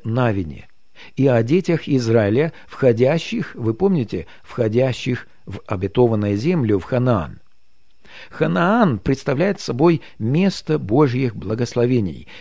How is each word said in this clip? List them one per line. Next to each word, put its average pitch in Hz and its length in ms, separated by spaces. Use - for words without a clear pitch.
Навине 110 640
и 135 100
о 120 160
детях 160 460
Израиля, 117 640
входящих, 139 880
вы 113 180
помните, 131 540
входящих 120 840
в 95 200
обетованную 104 720
землю, 117 420
в 90 60
Ханаан. 120 560
Ханаан 175 680
представляет 143 640
собой 147 400
место 156 600
Божьих 123 580
благословений, 113 920